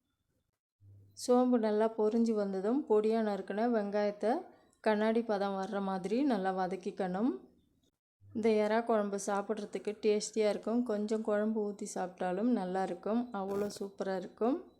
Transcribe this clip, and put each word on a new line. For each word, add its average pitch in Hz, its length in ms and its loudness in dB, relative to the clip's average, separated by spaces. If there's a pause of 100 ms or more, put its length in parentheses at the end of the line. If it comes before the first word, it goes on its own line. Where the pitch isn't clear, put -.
(1200)
சோம்பு 247 440 4
நல்லா 214 220 2 (100)
பொரிஞ்சு 226 420 2
வந்ததும் 202 500 0
பொடியா 220 380 4
நறுக்குன 202 480 -2
வெங்காயத்தை 208 580 0 (540)
கண்ணாடி 220 420 2
பதம் 196 300 0
வர்ற 202 180 -4 (120)
மாதிரி 190 280 -2 (140)
நல்லா 190 280 0
வதக்கிக்கணும். 190 720 -2 (1000)
இந்த 220 120 0 (180)
எறா 220 160 2 (100)
குழம்பு 208 280 0 (100)
சாப்பிட்றதுக்கு 208 640 -4 (120)
டேஸ்டியா 214 500 2
இருக்கும். 233 380 0
கொஞ்சம் 214 380 0
குழம்பு 214 300 2 (100)
ஊத்தி 202 260 -10
சாப்பிட்டாலும் 190 640 0
நல்லா 185 300 0
இருக்கும். 214 320 -2 (180)
அவ்வளோ 202 280 -2 (120)
சூப்பரா 196 420 -4
இருக்கும். 247 360 -2 (200)